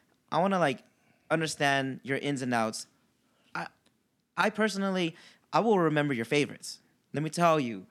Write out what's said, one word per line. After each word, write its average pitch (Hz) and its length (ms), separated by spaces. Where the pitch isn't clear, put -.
I 151 80
wanna, 190 200
like, 139 200
understand 139 720
your 135 140
ins 143 240
and 127 120
outs. 110 340
I, - 120
I 185 120
personally, 196 680
I 151 80
will 208 200
remember 147 340
your 113 120
favorites. - 540
Let 147 100
me 156 60
tell 165 300
you, 113 320